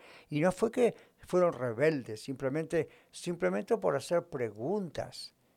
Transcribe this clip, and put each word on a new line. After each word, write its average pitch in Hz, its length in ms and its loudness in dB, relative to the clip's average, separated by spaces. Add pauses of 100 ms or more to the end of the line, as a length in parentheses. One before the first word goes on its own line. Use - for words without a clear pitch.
(300)
y 147 100 0
no 180 100 4
fue 226 200 0
que 233 240 2 (240)
fueron 180 340 2
rebeldes, 123 720 0
simplemente, 143 640 -2 (220)
simplemente 185 680 -2
por 180 200 2
hacer 170 320 0
preguntas 127 1080 -6 (220)